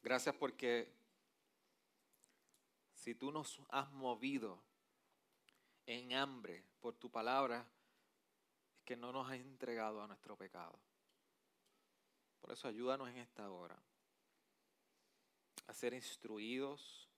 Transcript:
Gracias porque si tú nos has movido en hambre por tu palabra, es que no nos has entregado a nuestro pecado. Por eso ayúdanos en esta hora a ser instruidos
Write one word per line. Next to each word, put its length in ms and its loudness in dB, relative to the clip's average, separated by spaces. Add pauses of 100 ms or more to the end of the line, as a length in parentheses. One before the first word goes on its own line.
Gracias 320 6
porque 580 4 (2000)
si 200 -4
tú 180 -2
nos 280 -4 (100)
has 220 2
movido 720 0 (1200)
en 280 -4
hambre 500 0 (160)
por 160 -4
tu 160 -10
palabra, 560 4 (1080)
es 80 -20
que 100 -4
no 160 -6
nos 180 0
has 60 -2
entregado 680 -2
a 60 -6
nuestro 300 -12
pecado. 420 -10 (1600)
Por 120 -10
eso 160 -6
ayúdanos 420 0
en 80 -10
esta 320 -8
hora 280 -10 (1900)
a 60 -10
ser 200 0
instruidos 1200 -4